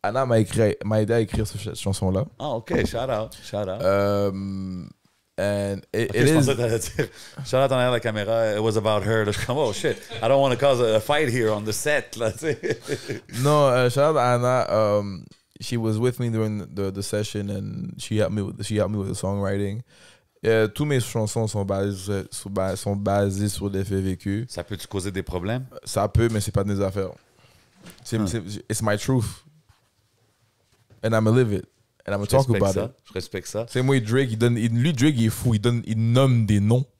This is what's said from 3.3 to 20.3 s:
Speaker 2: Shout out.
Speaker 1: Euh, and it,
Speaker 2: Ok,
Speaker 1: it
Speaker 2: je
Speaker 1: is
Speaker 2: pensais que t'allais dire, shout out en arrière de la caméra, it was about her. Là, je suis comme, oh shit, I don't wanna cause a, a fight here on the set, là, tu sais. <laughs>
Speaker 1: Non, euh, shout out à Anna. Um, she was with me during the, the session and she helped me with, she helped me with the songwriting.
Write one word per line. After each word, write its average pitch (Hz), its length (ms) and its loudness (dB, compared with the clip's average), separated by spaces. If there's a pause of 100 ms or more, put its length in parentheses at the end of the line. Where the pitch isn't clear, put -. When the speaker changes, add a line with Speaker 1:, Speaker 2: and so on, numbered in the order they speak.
Speaker 2:
Shout - 140 -8 (120)
out. 98 120 -6
Speaker 1:
Euh, 101 500 4 (1080)
and 101 400 -2 (140)
it, 110 180 -2
Speaker 2:
Ok, - 60 -4
Speaker 1:
it 120 100 4
Speaker 2:
je - 0 -
Speaker 1:
is 156 80 4
Speaker 2:
pensais 139 180 4
que 117 80 -2
t'allais 113 180 0
dire, - 300 -4 (360)
shout 127 120 -2
out 135 160 2
en - 40 0
arrière 127 140 2
de 123 60 2
la 113 40 0
caméra, 110 540 0
it 107 60 0
was 110 160 2
about 104 280 2
her. 110 200 2
Là, 104 80 0
je - 60 -4
suis - 80 -4
comme, 123 120 -2
oh 120 140 0
shit, 123 240 -2 (260)
I 117 60 0
don't 139 120 4
wanna 131 160 2
cause 135 240 2
a, 110 160 4
a 107 40 4
fight 147 300 0
here 113 220 2
on 104 100 -2
the 107 100 -4
set, 147 440 -2
là, 113 160 0
tu - 60 -10
sais. 151 220 -2
<laughs> - 840 -6
Speaker 1:
Non, 147 260 6
euh, 123 220 4
shout 139 220 4
out 156 40 2
à 123 180 4
Anna. 123 360 2
Um, 104 540 2 (360)
she - 160 -6
was 110 220 0
with 123 220 0
me 117 100 0
during 107 440 -2
the, 98 180 -2
the 98 100 -6
session 104 480 -4
and 101 480 -8
she 107 200 -4
helped 104 160 0
me 104 80 -2
with, - 220 -8
she 107 120 -4
helped 101 160 0
me 104 60 -2
with 98 100 -4
the 90 80 -6
songwriting. 98 640 -4 (640)